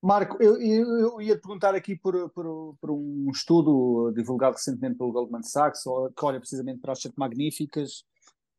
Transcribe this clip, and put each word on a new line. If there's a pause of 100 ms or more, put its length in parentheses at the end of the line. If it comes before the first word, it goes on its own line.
Marco,
eu,
eu,
eu
ia
te
perguntar
aqui
por,
por,
por
um
estudo
divulgado
recentemente
pelo
Goldman
Sachs,
que
olha
precisamente
para
as
sete
magníficas, (560)